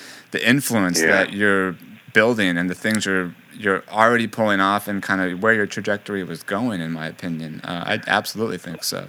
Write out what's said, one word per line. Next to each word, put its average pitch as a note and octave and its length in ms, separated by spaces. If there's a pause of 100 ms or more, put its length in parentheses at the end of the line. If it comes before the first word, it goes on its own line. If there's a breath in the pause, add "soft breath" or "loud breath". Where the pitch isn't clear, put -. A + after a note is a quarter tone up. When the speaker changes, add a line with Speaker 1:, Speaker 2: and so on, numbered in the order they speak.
(320 loud breath)
Speaker 1:
the F#2+ 160
influence A2 520
Speaker 2:
Yeah. D#2+ 100
Speaker 1:
that F#2+ 240
you're G2 420 (380)
building A2 440
and F2+ 120
the F2 60
things A2 300
you're, F#2 280 (200)
you're G2 380
already A2+ 360
pulling G#2 320
off G2+ 280
and G2 180
kinda F#2 320
where A2 160
your G#2 140
trajectory G2+ 560
was E2 180
going, G2+ 400
in E2 100
my D#2+ 140
opinion. D#2+ 580
Uh, E2+ 220
I A2 220
absolutely G#2 500
think E2 260
so, F#2 260